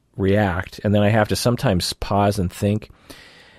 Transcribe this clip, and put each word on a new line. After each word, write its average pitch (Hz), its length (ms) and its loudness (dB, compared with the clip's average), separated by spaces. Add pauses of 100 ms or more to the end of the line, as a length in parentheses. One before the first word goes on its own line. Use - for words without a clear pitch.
(160)
react, 95 640 0
and 104 120 2
then 104 80 4
I 101 80 4
have 107 180 2
to - 80 0
sometimes 120 580 0
pause 101 440 0
and 87 140 -2
think. 104 380 -2 (680)